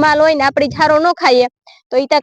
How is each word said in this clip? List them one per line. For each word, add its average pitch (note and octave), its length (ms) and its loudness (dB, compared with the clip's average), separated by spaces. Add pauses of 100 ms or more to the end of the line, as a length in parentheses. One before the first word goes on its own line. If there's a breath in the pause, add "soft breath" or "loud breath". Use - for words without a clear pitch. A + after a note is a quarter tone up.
માલ D4+ 200 2
હોય D#4+ 160 2
ને C4+ 80 -2
આપણી C#4 260 -2
જ - 80 -14
હારો D4+ 240 2
ન - 20 2 (140)
ખાઈએ B3 260 2 (420 soft breath)
તો B3 120 -4
ઈ C4+ 100 -4
તો D4+ 120 2